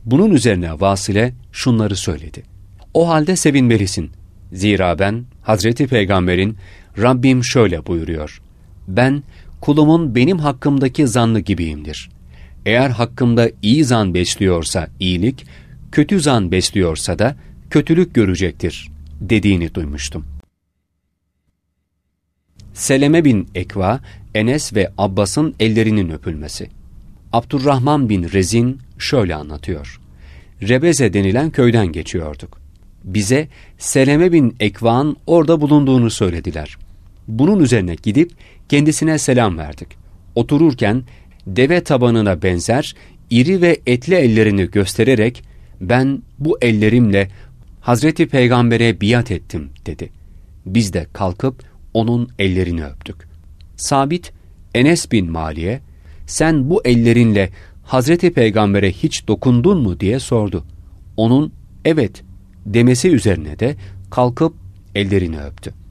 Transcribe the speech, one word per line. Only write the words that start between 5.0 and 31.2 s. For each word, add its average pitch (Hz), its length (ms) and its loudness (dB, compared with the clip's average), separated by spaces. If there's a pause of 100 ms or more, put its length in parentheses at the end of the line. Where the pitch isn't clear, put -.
Hazreti 110 440 0
Peygamber'in, 98 720 0 (420)
Rabbim 127 460 2
şöyle 92 420 0
buyuruyor: 80 560 -6 (460)
"Ben 131 340 0 (380)
kulumun 151 540 2
benim 156 240 2
hakkımdaki 139 680 0
zannı 113 340 0
gibiyimdir. 78 720 -6 (560)
Eğer 127 240 2
hakkımda 117 600 0 (120)
iyi 135 220 2
zan 110 300 0
besliyorsa 87 760 -2 (120)
iyilik, 90 460 -2 (460)
kötü 160 280 2
zan 117 320 0
besliyorsa 90 680 -2
da 120 180 0 (340)
kötülük 165 440 2
görecektir." 90 760 -2 (320)
dediğini 95 540 0
duymuştum." 73 500 -8 (2500)
Seleme 143 500 2
bin 107 300 2
Ekva, 95 460 -4 (340)
Enes 113 400 -2
ve 104 240 0
Abbas'ın 101 640 -2
ellerinin 107 500 0
öpülmesi. 78 600 -10 (600)
Abdurrahman 135 760 0
bin 95 240 0
Rezin 117 460 0 (200)
şöyle 90 360 -2
anlatıyor: 76 680 -12 (640)
"Rebeze 131 500 2
denilen 101 380 0